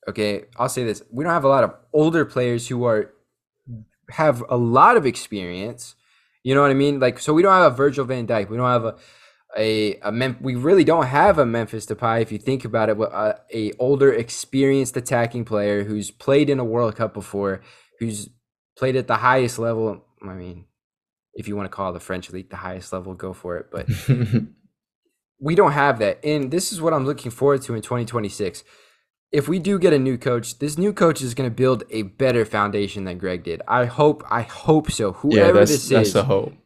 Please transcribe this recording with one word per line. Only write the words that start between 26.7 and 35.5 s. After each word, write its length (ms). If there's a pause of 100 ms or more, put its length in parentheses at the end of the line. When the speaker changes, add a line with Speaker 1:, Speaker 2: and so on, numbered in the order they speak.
Speaker 1:
is 100
what 120
I'm 120
looking 260
forward 320
to 120
in 60
twenty 240
twenty-six. 580 (680)
If 160
we 120
do 180
get 160
a 60
new 180
coach, 420
this 180
new 140
coach 300
is 120
gonna 180
build 400
a 120
better 420
foundation 600
than 120
Greg 260
did. 240
I 180
hope, 440
I 120
hope 500
so. 220 (160)
Speaker 2:
Yeah, 140
Speaker 1:
Whoever 160